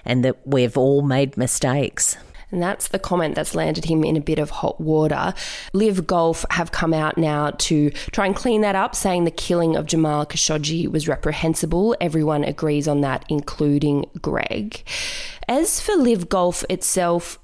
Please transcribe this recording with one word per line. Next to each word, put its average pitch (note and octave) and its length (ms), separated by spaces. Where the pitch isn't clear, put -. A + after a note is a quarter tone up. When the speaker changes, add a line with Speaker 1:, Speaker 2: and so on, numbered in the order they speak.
Speaker 1:
and B2 180
that B2+ 140
we've B2 300
all C#3 240
made C#3 340
mistakes. - 840
Speaker 2:
And F3+ 120
that's F#3 260
the G3 100
comment E3+ 380
that's - 180
landed D#3+ 320
him D#3+ 180
in D#3 140
a - 20
bit D3+ 180
of D3+ 120
hot - 280
water. D#3 540
Live G3 340
Golf E3 440
have E3+ 220
come E3 200
out D#3 240
now D3 420
to D3 320
try G3+ 160
and F#3+ 100
clean A3+ 240
that G#3 140
up, G3 200
saying F3+ 300
the E3+ 60
killing E3 460
of D#3 100
Jamal D3+ 400
Khashoggi D#3 640
was D#3+ 180
reprehensible. D#3+ 920
Everyone D3+ 440
agrees D3 420
on D3 140
that, C3+ 300
including D3 720
Greg. - 640
As D4+ 320
for G#4 160
Live A#3 320
Golf F3 420
itself, F3 720